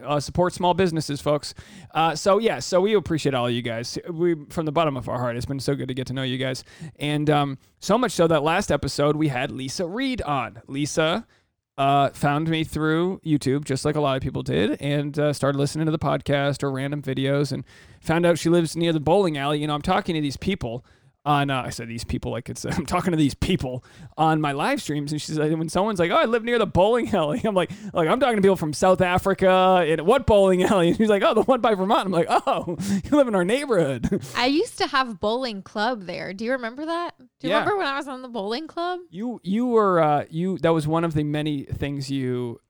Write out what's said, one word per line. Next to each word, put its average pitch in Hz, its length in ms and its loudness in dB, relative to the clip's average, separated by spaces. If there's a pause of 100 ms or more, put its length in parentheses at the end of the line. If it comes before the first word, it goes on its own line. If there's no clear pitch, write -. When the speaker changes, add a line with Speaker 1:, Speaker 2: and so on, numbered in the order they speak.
Speaker 1:
uh, 143 160 0
support 175 320 0
small 180 220 0
businesses, 160 480 -2
folks. 147 320 -2 (380)
Uh, 160 220 2
so, 190 220 4
yeah, 214 220 0
so 180 240 2
we 214 120 2
appreciate 151 400 0
all 123 140 0
you 120 140 -2
guys. 117 360 -6 (120)
We, 170 240 0 (160)
from 165 160 -4
the 151 60 -4
bottom 151 260 2
of 107 100 -10
our 123 100 -4
heart, 120 180 -2
it's 117 100 -6
been 139 120 -6
so 143 160 -2
good 131 140 -6
to 131 60 -6
get 127 140 -6
to 123 40 -8
know 131 100 -4
you 127 140 -4
guys. 131 280 -6 (360)
And, 147 300 0
um, 143 260 2 (240)
so 196 160 2
much 240 160 0
so 170 140 4
that 156 160 4
last 170 280 0
episode, 147 460 0
we 151 120 0
had 131 220 -4
Lisa 131 360 -6
Reed 247 340 -4
on. 117 460 -4
Lisa, 156 600 -2 (500)
uh, 139 340 4
found 147 380 0
me 160 140 0
through 160 640 0
YouTube, 147 380 0
just 135 200 -4
like 151 120 0
a 151 40 0
lot 135 160 0
of 131 60 -4
people 135 220 -6
did, 208 360 0
and, 143 380 -2
uh, 147 140 2
started 139 260 0
listening 151 280 0
to 156 40 2
the 156 80 -2
podcast 143 640 0
or 139 80 -2
random 139 320 -6
videos 135 480 0
and 135 140 -6 (360)
found 170 240 0
out 170 140 6
she - 100 -2
lives 165 280 2
near 165 160 0
the 160 80 0
bowling 170 360 2
alley. 143 220 -2
You 151 80 -4
know, 151 80 -2
I'm 147 80 -4
talking 185 320 0
to 156 60 0
these 143 160 -4
people 123 480 -6 (420)
on, 143 220 2
uh, 131 160 -2
I 127 60 -8
said 117 180 -10
these 117 160 -10
people 123 280 -6
like 120 180 -8
it's, - 140 -10
<laughs> - 20 -6
I'm 170 180 -4
talking 180 280 -2
to 165 40 0
these 147 160 2
people 127 500 -2 (360)
on 156 240 2
my 143 100 0
live 208 300 -2
streams, 147 280 -4
and 151 80 -4
she's 156 200 -6
like, 151 180 0
when 160 140 -4
someone's 202 280 0
like, 170 120 2
"Oh, 254 60 2
I 320 100 4
live 226 180 0
near 240 140 0
the 214 80 2
bowling 233 420 2
<laughs> 214 60 -2
alley," 160 300 0
I'm 214 100 0
like, 175 160 0 (240)
like, 160 160 2
"I'm 240 100 2
talking 247 160 2
to 196 60 2
people 190 140 6
from 151 180 -4
South 185 260 4
Africa, 185 880 4
and 156 160 0
what 240 240 4
bowling 190 360 6
<laughs> - 80 2
alley?" 175 180 4
And - 100 2
she's 220 100 4
like, 202 140 4
"Oh, 330 100 4
the 320 120 4
one 254 180 2
by 233 120 4
Vermont." 202 300 2
I'm 196 80 -2
like, 170 160 2
"Oh, 180 500 0
<laughs> 196 260 -2
you - 120 2
live 277 100 6
in 220 80 -2
our 185 80 4
neighborhood." 190 840 0
<laughs> - 80 -8
Speaker 2:
I 247 120 2
used 330 280 0
to 381 100 0
have 262 320 -2
bowling 220 440 -4
club 220 400 -4
there. 170 320 -10
Do 208 100 -10
you 240 80 -2
remember 254 320 -6
that? 339 340 -6
Do 254 60 -20 (160)
you 311 140 -6
Speaker 1:
Yeah. - 60 4
Speaker 2:
remember 403 180 0
when 359 80 -2
I 277 100 -4
was 285 100 -8
on 254 140 -12
the 254 80 -14
bowling 233 380 -6
club? 349 420 -6
Speaker 1:
You, 214 340 -8
you 208 220 0
were, 208 360 4
uh, 147 280 2
you, 170 300 -4
that 165 160 2
was 151 120 0
one 160 180 0
of 165 100 -2
the 151 100 0
many 147 380 -4
things 139 480 -8
you, 123 600 -4